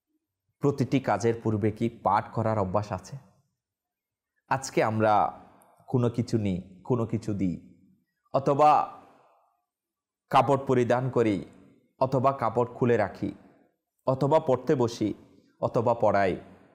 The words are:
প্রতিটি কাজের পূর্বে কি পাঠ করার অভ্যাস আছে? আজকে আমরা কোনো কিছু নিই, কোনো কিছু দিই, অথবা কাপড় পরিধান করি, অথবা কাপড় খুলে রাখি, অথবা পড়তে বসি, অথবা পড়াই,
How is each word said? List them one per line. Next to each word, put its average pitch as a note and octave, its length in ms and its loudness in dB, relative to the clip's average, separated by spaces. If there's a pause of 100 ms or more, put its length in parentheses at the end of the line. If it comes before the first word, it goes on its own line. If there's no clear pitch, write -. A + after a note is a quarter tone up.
(640)
প্রতিটি C#3 360 0
কাজের A2+ 440 0
পূর্বে G#2+ 280 0
কি A2+ 180 -4 (140)
পাঠ G2+ 200 2 (100)
করার A2 260 -2
অভ্যাস G2 320 -2
আছে? - 240 -10 (1300)
আজকে C3 340 -2
আমরা A2 300 2 (760)
কোনো B2 220 0
কিছু A#2 280 -4
নিই, G2 220 -2 (240)
কোনো A#2 220 -2
কিছু A2 280 -6
দিই, F#2 220 -2 (760)
অথবা C#3+ 360 4 (1600)
কাপড় C3+ 360 4
পরিধান B2 420 2
করি, A2 360 0 (560)
অথবা C3 300 2
কাপড় A#2+ 440 -2
খুলে A#2+ 220 2
রাখি, G2+ 340 -2 (760)
অথবা C#3 320 2
পড়তে C#3 360 0
বসি, A2+ 340 -2 (520)
অথবা A#2+ 320 0
পড়াই, G2 400 2 (420)